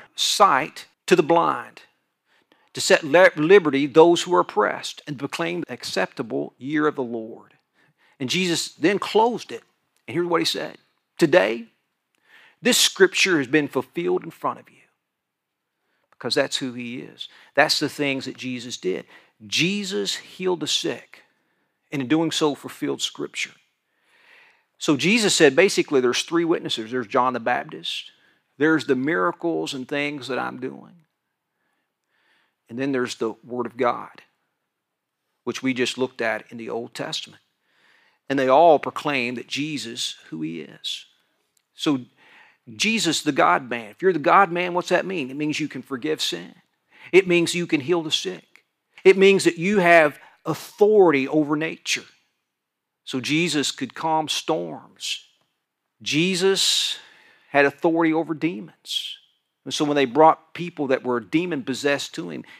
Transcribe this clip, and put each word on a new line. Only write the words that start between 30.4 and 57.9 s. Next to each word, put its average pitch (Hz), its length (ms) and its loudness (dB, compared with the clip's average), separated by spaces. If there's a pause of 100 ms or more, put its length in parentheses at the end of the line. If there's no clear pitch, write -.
doing, 139 420 -14 (1700)
and 117 100 -12
then 139 140 -4
there's 123 220 -4
the 113 180 -4 (100)
Word 120 220 -8
of 113 100 -14
God, 120 460 -6 (1200)
which - 180 -8
we 131 120 -2
just 120 240 -4
looked 127 240 -6
at 110 280 -6
in 120 80 -18
the 113 120 -12
Old 117 240 -10
Testament. - 480 -12 (880)
And 135 80 0
they 131 100 2
all 147 320 8
proclaim 127 560 -2
that - 120 -12
Jesus, 127 680 -8 (140)
who 160 140 -10
he 82 180 -8
is. - 440 -12 (680)
So 139 280 -2 (760)
Jesus, 165 480 -2
the 147 80 0
God-man, 135 580 0
if - 120 -16
you're 185 120 2
the 160 60 -2
God-man, 175 560 2
what's 175 140 -4
that 165 160 2
mean? 165 260 -6
It 139 60 -12
means 151 220 -4
you 151 100 -6
can 131 120 -12
forgive 147 400 -6
sin. 175 320 -8 (580)
It 185 160 6
means 175 280 2
you 175 100 -2
can 156 160 -2
heal 165 220 -2
the 156 80 -6
sick. - 540 -8 (380)
It 185 140 8
means 190 280 6
that 165 120 2
you 196 220 0
have 170 400 6 (260)
authority 170 800 4
over 147 280 0
nature. - 500 -6 (1000)
So 135 140 -6
Jesus 147 520 0
could - 240 -10
calm 156 320 -2
storms. - 1000 -8 (800)
Jesus 180 960 0 (500)
had 143 160 4
authority 165 480 0